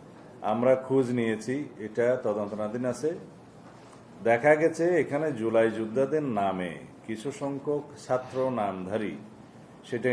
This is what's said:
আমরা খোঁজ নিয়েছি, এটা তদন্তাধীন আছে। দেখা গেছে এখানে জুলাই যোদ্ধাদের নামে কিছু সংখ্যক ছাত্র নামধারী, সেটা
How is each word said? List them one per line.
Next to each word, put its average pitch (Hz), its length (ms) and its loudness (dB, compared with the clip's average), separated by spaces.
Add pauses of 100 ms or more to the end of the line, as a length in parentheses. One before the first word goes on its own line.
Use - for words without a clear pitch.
(420)
আমরা 117 340 4
খোঁজ 131 300 2 (120)
নিয়েছি, 117 500 -2 (180)
এটা 117 200 0 (180)
তদন্তাধীন 107 600 -2
আছে। 127 260 -2 (1120)
দেখা 120 300 6
গেছে 160 300 2 (180)
এখানে 147 300 -2
জুলাই 113 380 4
যোদ্ধাদের 127 520 0
নামে 98 500 -2 (340)
কিছু 110 260 -6
সংখ্যক 139 500 -4 (220)
ছাত্র 131 460 -2
নামধারী, 104 640 -2 (720)
সেটা 120 240 -2